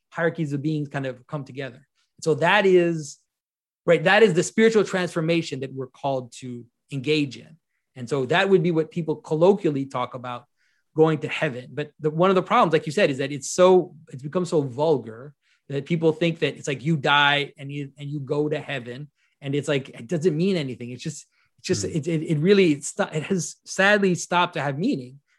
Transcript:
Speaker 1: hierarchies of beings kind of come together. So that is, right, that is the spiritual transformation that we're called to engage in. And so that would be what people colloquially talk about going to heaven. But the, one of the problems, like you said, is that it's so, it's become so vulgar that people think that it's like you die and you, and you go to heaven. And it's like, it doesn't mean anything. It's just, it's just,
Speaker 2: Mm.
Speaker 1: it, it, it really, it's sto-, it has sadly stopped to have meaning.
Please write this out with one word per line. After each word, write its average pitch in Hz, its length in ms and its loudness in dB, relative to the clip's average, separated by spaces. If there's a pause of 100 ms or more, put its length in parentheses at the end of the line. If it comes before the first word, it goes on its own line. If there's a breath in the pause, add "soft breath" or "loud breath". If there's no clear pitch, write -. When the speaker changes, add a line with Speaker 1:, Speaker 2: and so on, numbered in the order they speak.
Speaker 1:
hierarchies 165 420 -4
of 143 120 -4
beings 151 260 -2
kind 143 160 -6
of 123 220 -10
come 143 180 -10
together. 131 420 -14 (340)
So 160 140 0
that 180 300 2
is, 170 520 2 (680)
right, 165 180 4
that 196 200 6
is 196 100 6
the 170 100 2
spiritual 220 400 4
transformation 165 760 -2
that 135 120 -8
we're 131 160 -10
called 131 520 -6
to 120 260 -12 (260)
engage 139 460 -2
in. - 200 -20 (380)
And 123 140 -12
so 139 160 0
that 180 240 2
would 185 140 6
be 175 80 2
what 156 200 0
people 156 260 -4
colloquially 160 680 2
talk 127 300 -8
about 123 300 -12 (500)
going 156 240 4
to 147 80 -8
heaven. 127 440 -4
But 147 280 -8
the, 151 100 -2
one 170 220 2
of 190 40 4
the 185 80 4
problems, 202 300 2
like 156 140 0
you 151 40 -6
said, 180 200 2
is 131 80 -4
that 139 120 -4
it's 143 200 -10
so, 180 420 6 (180)
it's 127 120 -14
become 175 220 -4
so 170 160 0
vulgar 131 720 -2 (360)
that 139 160 -6
people 165 260 2
think 165 280 -2
that 143 180 -2
it's - 100 -10
like 131 160 -6
you 160 140 0
die 143 600 2
and 139 140 -14
you, 143 260 -8
and 143 120 -12
you 147 100 -6
go 147 300 -2
to 151 100 -4
heaven. 131 480 -10 (340)
And 139 120 -6
it's 143 140 -2
like, 143 220 -2
it 117 180 -18
doesn't 165 280 0
mean 185 220 0
anything. 123 320 -8
It's 123 140 -14
just, - 220 -12 (340)
it's - 80 -16
just, 110 180 -2
Speaker 2:
Mm. - 100 -6
Speaker 1:
it, 151 120 -2
it, 160 160 -2
it 156 160 -2
really, 190 320 6
it's 143 160 -4
sto-, - 260 -4
it 156 100 -4
has 180 420 -4
sadly 196 500 2
stopped 175 380 -2
to - 80 -6
have 139 180 -4
meaning. 143 400 -6 (200)